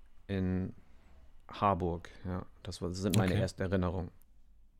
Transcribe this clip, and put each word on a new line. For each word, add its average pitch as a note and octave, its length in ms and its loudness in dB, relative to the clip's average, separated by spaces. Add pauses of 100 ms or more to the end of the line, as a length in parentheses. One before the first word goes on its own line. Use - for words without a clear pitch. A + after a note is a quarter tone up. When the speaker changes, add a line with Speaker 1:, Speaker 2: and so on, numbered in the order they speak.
(280)
Speaker 1:
in F#2 460 0 (760)
Harburg, F2+ 600 2 (160)
ja, F2+ 220 -4 (160)
das - 180 -8
war, F2+ 140 -2
sind F#2+ 220 2
meine F#2+ 160 6
Speaker 2:
Okay. G2 80 4
Speaker 1:
ersten F#2+ 220 -2
Erinnerungen. F2+ 500 0 (680)